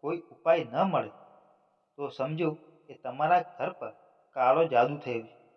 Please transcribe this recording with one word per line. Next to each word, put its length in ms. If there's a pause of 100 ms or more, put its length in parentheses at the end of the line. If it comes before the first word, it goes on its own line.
કોઈ 160 (100)
ઉપાય 340
ન 200
મળે, 280 (840)
તો 100
સમજો 400 (320)
કે 140
તમારા 520
ઘર 240
પર 220 (440)
કાળો 280
જાદુ 320
થયો 260
છે. 120 (220)